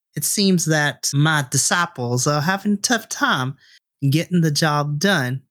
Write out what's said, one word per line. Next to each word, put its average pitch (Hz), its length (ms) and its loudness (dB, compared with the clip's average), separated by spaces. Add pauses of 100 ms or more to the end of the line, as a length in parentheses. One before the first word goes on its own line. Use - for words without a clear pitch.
(160)
it 147 80 -8
seems 190 420 2
that 151 480 0
my 147 360 2
disciples 131 760 0
are 147 140 0
having 196 340 -2
a - 40 -4
tough 226 300 -2
time 147 480 -2 (540)
getting 170 300 0
the 160 100 2
job 147 480 0
done. 143 520 0